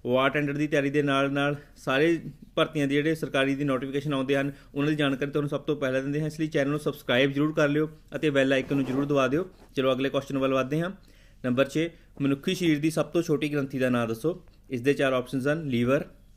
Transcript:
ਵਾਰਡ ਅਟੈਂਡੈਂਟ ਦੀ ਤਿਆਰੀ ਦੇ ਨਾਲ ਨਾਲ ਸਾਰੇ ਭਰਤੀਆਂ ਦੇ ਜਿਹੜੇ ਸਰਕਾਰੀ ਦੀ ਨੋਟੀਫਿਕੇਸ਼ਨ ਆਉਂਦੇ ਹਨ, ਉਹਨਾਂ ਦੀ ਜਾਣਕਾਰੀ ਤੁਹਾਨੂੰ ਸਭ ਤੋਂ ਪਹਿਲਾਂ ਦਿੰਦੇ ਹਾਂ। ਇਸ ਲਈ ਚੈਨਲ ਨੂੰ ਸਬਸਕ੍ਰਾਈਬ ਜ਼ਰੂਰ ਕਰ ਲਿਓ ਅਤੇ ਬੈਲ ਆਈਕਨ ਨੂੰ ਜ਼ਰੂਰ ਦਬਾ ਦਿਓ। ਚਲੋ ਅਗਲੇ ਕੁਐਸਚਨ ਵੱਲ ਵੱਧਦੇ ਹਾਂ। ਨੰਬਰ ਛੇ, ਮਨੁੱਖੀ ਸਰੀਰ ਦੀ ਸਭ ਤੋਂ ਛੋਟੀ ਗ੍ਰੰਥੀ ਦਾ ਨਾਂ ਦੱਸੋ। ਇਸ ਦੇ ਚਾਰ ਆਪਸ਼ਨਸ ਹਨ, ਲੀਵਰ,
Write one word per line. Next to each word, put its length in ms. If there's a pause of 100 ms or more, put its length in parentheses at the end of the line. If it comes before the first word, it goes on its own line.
ਵਾਰਡ 260
ਅਟੈਂਡੈਂਟ 260
ਦੀ 80
ਤਿਆਰੀ 240
ਦੇ 120
ਨਾਲ 300
ਨਾਲ 240 (200)
ਸਾਰੇ 440 (340)
ਭਰਤੀਆਂ 340
ਦੇ 60
ਜਿਹੜੇ 200
ਸਰਕਾਰੀ 400
ਦੀ 100
ਨੋਟੀਫਿਕੇਸ਼ਨ 500
ਆਉਂਦੇ 220
ਹਨ, 160 (220)
ਉਹਨਾਂ 160
ਦੀ 60
ਜਾਣਕਾਰੀ 340
ਤੁਹਾਨੂੰ 200
ਸਭ 100
ਤੋਂ 160
ਪਹਿਲਾਂ 260
ਦਿੰਦੇ 180
ਹਾਂ। 60
ਇਸ 140
ਲਈ 60
ਚੈਨਲ 240
ਨੂੰ 80
ਸਬਸਕ੍ਰਾਈਬ 540
ਜ਼ਰੂਰ 200
ਕਰ 160
ਲਿਓ 220 (260)
ਅਤੇ 140
ਬੈਲ 220
ਆਈਕਨ 240
ਨੂੰ 80
ਜ਼ਰੂਰ 200
ਦਬਾ 240
ਦਿਓ। 220 (240)
ਚਲੋ 180
ਅਗਲੇ 160
ਕੁਐਸਚਨ 300
ਵੱਲ 160
ਵੱਧਦੇ 260
ਹਾਂ। 100 (540)
ਨੰਬਰ 240
ਛੇ, 220 (320)
ਮਨੁੱਖੀ 320
ਸਰੀਰ 260
ਦੀ 100
ਸਭ 140
ਤੋਂ 180
ਛੋਟੀ 300
ਗ੍ਰੰਥੀ 260
ਦਾ 120
ਨਾਂ 180
ਦੱਸੋ। 360 (260)
ਇਸ 100
ਦੇ 140
ਚਾਰ 180
ਆਪਸ਼ਨਸ 360
ਹਨ, 200
ਲੀਵਰ, 360 (320)